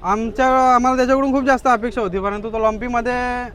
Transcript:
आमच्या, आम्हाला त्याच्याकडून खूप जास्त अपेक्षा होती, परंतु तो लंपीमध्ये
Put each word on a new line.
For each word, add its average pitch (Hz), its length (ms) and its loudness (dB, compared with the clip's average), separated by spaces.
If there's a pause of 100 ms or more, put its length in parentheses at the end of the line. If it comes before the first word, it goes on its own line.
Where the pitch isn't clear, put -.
आमच्या, 254 720 2
आम्हाला 254 220 2
त्याच्याकडून 269 340 2
खूप 269 120 0
जास्त 262 240 2
अपेक्षा 240 340 0
होती, 190 180 -4
परंतु 208 320 -6
तो 220 80 -4
लंपीमध्ये 247 960 -2